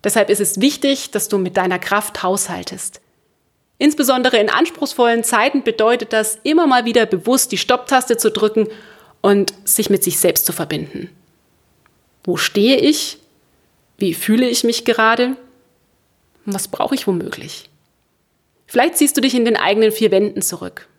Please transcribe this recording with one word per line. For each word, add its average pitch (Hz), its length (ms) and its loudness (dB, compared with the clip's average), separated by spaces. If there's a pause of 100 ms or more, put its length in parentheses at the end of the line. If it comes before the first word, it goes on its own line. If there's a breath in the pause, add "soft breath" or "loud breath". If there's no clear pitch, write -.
Deshalb 202 260 0
ist 208 120 2
es 190 180 -2
wichtig, 277 520 0
dass 202 160 -4
du 208 100 -2
mit 180 200 -2
deiner 180 220 -2
Kraft - 440 -4
haushaltest. 185 760 -6 (800)
Insbesondere 254 560 2
in 214 120 2
anspruchsvollen 240 760 0
Zeiten 247 400 0
bedeutet 226 480 0
das, 220 320 -2
immer 311 240 4
mal 247 160 4
wieder 226 220 4
bewusst 220 480 0
die 190 40 -4
Stopptaste 247 600 0
zu 226 120 0
drücken 214 380 0 (540 loud breath)
und 202 320 2 (100)
sich - 260 -2
mit 196 140 2
sich - 160 -2
selbst - 260 0
zu 180 60 -2
verbinden. 156 580 -8 (1160)
Wo 175 100 -2
stehe 214 420 2
ich? - 420 0 (760)
Wie 185 160 -2
fühle 240 360 0
ich 240 160 -2
mich 233 180 -2
gerade? 233 540 2 (1080)
Und 202 80 -6
was 190 140 -6
brauche - 260 -2
ich 254 140 -4
womöglich? - 640 -6 (1000)
Vielleicht 330 300 0
ziehst 285 180 2
du 277 60 0
dich 254 120 0
in 240 120 2
den 233 100 2
eigenen 214 380 2
vier 220 180 0
Wänden 202 300 0
zurück. - 580 -10